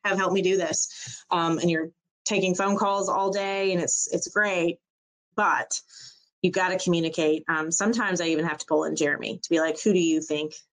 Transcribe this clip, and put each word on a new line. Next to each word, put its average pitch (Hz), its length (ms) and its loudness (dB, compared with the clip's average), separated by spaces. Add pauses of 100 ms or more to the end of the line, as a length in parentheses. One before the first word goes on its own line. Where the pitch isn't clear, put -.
have 196 140 2
help 185 140 2
me 190 100 2
do 185 140 4
this?" - 720 -4
Um, 165 280 2
and 170 120 2
you're 160 200 0 (340)
taking 196 300 0
phone 196 220 0
calls 202 320 0
all 196 220 0
day 196 420 -2
and 175 80 0
it's, - 320 -2
it's - 160 -2
great, 180 500 0 (560)
but 165 460 -2 (640)
you've 180 120 2
gotta 185 240 0
communicate. 160 720 0
Um, 160 220 -2
sometimes 202 500 0
I 170 60 -2
even 160 180 0
have 151 140 -4
to - 80 -12
pull 156 180 2
in 156 100 -2
Jeremy 147 480 -2
to - 80 -10
be 165 100 4
like, 160 220 0
"Who 214 100 4
do 180 60 4
you 160 240 2
think 151 320 -4 (180)